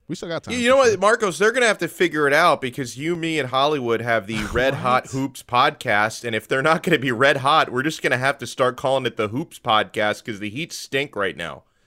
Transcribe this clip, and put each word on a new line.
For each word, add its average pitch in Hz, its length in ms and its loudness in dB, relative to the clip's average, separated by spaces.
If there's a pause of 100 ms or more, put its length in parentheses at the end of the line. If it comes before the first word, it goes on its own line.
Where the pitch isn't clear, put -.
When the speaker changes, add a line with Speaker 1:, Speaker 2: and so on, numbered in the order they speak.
Speaker 1:
we 156 60 -8
still 190 140 -12
got 160 160 -6
time 214 100 -6
Speaker 2:
You 247 80 -2
Speaker 1:
for 240 60 4
Speaker 2:
know 262 100 6
what, 262 120 6
Speaker 1:
sure. 196 80 0
Speaker 2:
Marcos? 202 400 2
They're 214 140 4
gonna 247 140 2
have 208 120 2
to 165 100 -2
figure 151 380 0
it 139 60 4
out 160 280 4
because 123 360 -8
you, 156 180 -4
me, 160 240 -4
and 127 120 -2
Hollywood 131 500 0
have 113 260 0
the 110 180 -4
Speaker 1:
<sighs> 98 80 -10
Speaker 2:
Red 127 220 0
Hot 123 300 0
Speaker 1:
What? - 80 -18
Speaker 2:
Hoops 131 300 -6
podcast, 120 840 0
and 117 100 -4
if 110 140 -4
they're 135 140 0
not 160 200 2
gonna 165 160 2
be 127 140 -2
red 135 260 4
hot, 143 320 2
we're 123 120 -4
just 151 180 -4
gonna 143 180 0
have 135 200 0
to 120 80 -10
start 127 300 0
calling 131 300 0
it 113 100 -6
the 107 120 -2
Hoops 131 300 -8
Podcast 107 680 0
'cause 107 140 -8
the 104 120 -8
Heat 147 220 -10
stink 143 420 -6
right 95 220 -4
now. 78 280 -10 (220)